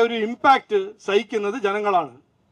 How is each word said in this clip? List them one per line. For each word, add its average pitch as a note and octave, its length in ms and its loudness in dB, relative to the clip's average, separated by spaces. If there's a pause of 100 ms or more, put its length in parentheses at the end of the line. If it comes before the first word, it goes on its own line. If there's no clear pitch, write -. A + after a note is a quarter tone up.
ഒരു A#3 100 -2 (100)
ഇമ്പാക്റ്റ് A#3+ 540 2 (260)
സഹിക്കുന്നത് G#3 600 -2
ജനങ്ങളാണ്, G3 480 0 (380)